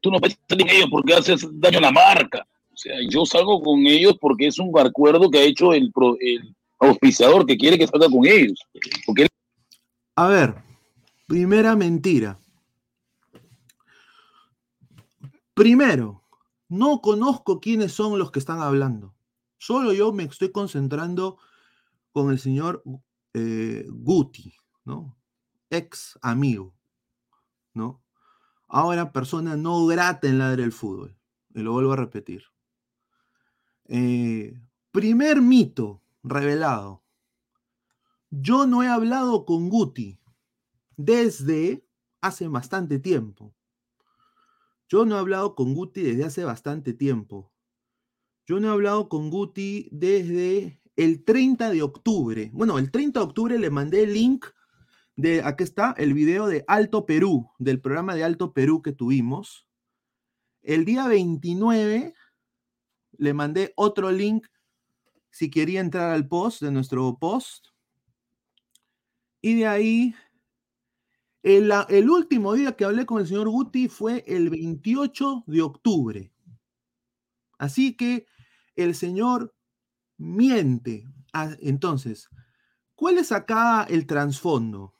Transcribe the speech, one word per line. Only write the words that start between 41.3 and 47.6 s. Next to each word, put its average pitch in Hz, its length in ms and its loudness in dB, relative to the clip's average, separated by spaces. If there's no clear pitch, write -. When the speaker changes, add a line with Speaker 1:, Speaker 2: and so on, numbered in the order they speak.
Speaker 2:
hace 185 260 -8
bastante 147 520 -6
tiempo. 110 540 -6
Yo 220 180 2
no 214 100 -2
he 196 40 -4
hablado 190 360 -4
con 131 180 -4
Guti 185 280 -10
desde 131 220 -4
hace 165 220 -8
bastante 135 480 -10
tiempo. 107 580 -8